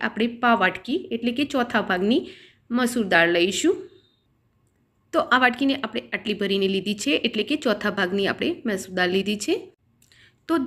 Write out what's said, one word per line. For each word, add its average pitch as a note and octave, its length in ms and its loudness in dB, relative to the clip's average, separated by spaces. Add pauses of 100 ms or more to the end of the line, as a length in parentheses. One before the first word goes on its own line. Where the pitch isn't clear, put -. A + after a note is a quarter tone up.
આપણે A3 200 0 (160)
પા A#3 200 6
વાટકી F#3 340 0 (180)
એટલે A#3+ 240 -2
કે C#4+ 160 0
ચોથા A#3+ 360 0
ભાગની G3+ 280 2 (600)
મસૂર A#3+ 340 0
દાળ E3+ 240 6
લઈશું. G3 420 2 (1400)
તો E4 80 4 (120)
આ B3 100 4
વાટકીને C4 320 2
આપણે - 320 -6
આટલી G#3 340 -4
ભરીને G3 320 0
લીધી G3+ 300 -2
છે, C#4+ 80 0 (160)
એટલે G#3+ 220 -2
કે D4 140 0
ચોથા G#3 360 0
ભાગની F#3+ 320 0
આપણે - 180 -2 (180)
મસૂર G3 300 -6
દાળ F3+ 180 0
લીધી G#3 300 0
છે. F4 100 0 (920)
તો D#4+ 180 2